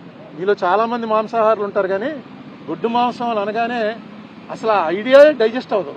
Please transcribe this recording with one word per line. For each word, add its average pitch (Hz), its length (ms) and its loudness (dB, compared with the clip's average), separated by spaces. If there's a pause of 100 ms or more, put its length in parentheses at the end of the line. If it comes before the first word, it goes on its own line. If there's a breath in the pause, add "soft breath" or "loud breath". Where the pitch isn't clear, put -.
(380)
మీలో 196 160 0 (100)
చాలామంది 226 420 0
మాంసాహారులు 220 580 0
ఉంటారు, 196 240 -2
కానీ 196 200 -2 (600)
గొడ్డు 170 200 -4
మాంసం 240 420 -2
అని 220 100 -2
అనగానే 220 560 -2 (540)
అసలు 185 200 -2
ఆ 180 200 2
ఐడియా 262 400 8
డైజెస్ట్ 233 420 0
అవ్వదు. 160 240 -4